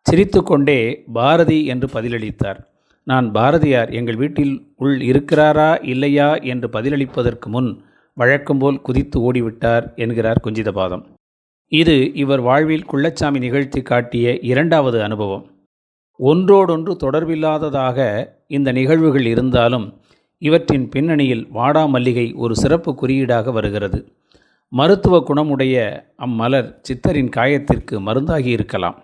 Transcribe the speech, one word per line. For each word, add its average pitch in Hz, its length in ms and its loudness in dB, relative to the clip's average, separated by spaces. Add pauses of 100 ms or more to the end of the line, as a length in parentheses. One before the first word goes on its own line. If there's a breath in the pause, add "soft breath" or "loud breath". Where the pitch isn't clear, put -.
சிரித்துக்கொண்டே, 147 1120 2
"பாரதி" 156 520 2
என்று 127 220 -4
பதிலளித்தார். 113 720 -6 (440)
நான், 127 280 2
"பாரதியார் 131 580 2
எங்கள் 117 260 -6
வீட்டில் 143 600 -4
உள் 135 240 -2
இருக்கிறாரா 151 840 2
இல்லையா?" 143 520 0
என்று 123 340 -6
பதிலளிப்பதற்கு 123 800 -4
முன் 117 380 -4 (300 soft breath)
வழக்கம்போல் 139 680 0
குதித்து 127 520 -2
ஓடிவிட்டார் 117 640 -2
என்கிறார் 113 500 -2
குஞ்சிதபாதம். 98 600 -4 (640)
இது 147 460 2
இவர் 139 260 0
வாழ்வில் 151 520 0
குள்ளச்சாமி 147 460 -2
நிகழ்த்தி 131 440 -4
காட்டிய 120 580 -2
இரண்டாவது 131 640 0
அனுபவம். 104 440 -6 (720)
ஒன்றோடொன்று 175 840 4
தொடர்பில்லாததாக 139 1300 -2 (180)
இந்த 139 260 -2
நிகழ்வுகள் 139 540 2
இருந்தாலும், 120 720 0 (380)
இவற்றின் 151 500 0
பின்னணியில் 139 600 0
வாடா 147 340 2
மல்லிகை 123 500 0
ஒரு 117 220 -2
சிறப்பு 151 380 0
குறியீடாக 127 560 0
வருகிறது. 104 640 -4 (560)
மருத்துவ 180 600 4
குணமுடைய 131 720 0 (180)
அம்மலர் 123 640 -2
சித்தரின் 131 460 -2
காயத்திற்கு 139 720 -2
மருந்தாகி 135 460 -2
இருக்கலாம். 107 580 -4